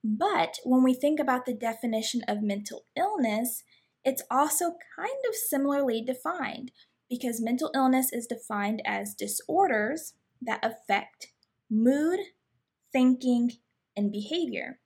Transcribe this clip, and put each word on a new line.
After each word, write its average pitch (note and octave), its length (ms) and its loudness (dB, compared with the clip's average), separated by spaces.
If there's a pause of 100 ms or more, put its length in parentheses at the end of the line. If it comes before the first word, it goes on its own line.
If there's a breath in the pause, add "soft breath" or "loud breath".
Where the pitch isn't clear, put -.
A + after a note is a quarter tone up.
But A3+ 600 0
when B3+ 200 6
we B3+ 100 6
think D4 260 2
about B3+ 260 0
the B3 100 -4
definition A3+ 720 -2
of G#3 160 -2
mental G#3 420 -6 (100)
illness, B3+ 680 -2 (420 soft breath)
it's C4+ 240 0
also D4+ 460 0 (200)
kind A#4+ 220 -6 (100)
of A4 60 0
similarly C#4 720 0
defined, C4 680 -6 (380 soft breath)
because A#3+ 320 -4
mental B3 320 0
illness C4 400 4
is A#3 140 -6
defined A3 580 -4
as G3+ 300 -4
disorders C4 1000 0 (260)
that A#3 240 -4
affect - 680 -4 (400)
mood, C#4+ 500 4 (720)
thinking, B3+ 600 4 (440)
and G3+ 140 0
behavior. C4 760 -4